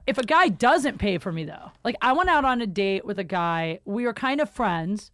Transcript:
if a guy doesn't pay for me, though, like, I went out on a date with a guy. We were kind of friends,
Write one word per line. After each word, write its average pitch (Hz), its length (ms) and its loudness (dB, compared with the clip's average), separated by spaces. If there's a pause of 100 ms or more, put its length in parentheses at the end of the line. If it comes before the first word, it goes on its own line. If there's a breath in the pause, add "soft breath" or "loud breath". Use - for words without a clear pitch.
if 277 120 -2
a 254 60 0
guy 320 260 4
doesn't 262 480 2
pay 196 200 0
for 180 140 -8
me, 160 140 -6
though, 151 260 -14 (140)
like, - 160 -2
I 247 100 4
went 359 180 2
out 302 140 4
on 254 180 2
a 226 60 -4
date 196 380 0
with 208 140 -6
a 196 40 -4
guy. 170 640 -2
We 220 200 -4
were 233 80 -2
kind 269 280 -2
of - 80 -2
friends, 185 640 -4